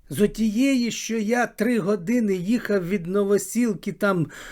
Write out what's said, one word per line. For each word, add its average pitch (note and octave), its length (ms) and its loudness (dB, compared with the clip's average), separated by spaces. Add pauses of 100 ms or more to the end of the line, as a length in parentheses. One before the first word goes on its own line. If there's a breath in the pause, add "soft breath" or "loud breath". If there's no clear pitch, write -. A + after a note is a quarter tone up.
(100)
З C3+ 100 -4
отієї, A3+ 680 2
що A3 280 -6
я A3+ 280 0
три A3+ 320 0
години G3+ 560 0
їхав F#3+ 540 0
від F3+ 180 -2
Новосілки G3+ 840 0
там, F#3 340 0 (260 loud breath)